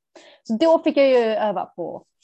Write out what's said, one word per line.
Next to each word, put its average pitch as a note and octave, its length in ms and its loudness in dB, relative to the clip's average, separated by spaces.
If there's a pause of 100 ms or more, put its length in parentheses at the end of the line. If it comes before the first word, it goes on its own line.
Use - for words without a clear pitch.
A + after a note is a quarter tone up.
(440)
Så A3+ 140 -6
då E4 220 2
fick D#4 180 -2
jag C#4 120 4
ju B3+ 80 4
öva G#3+ 480 -2
på - 320 -12
att - 60 -20 (200)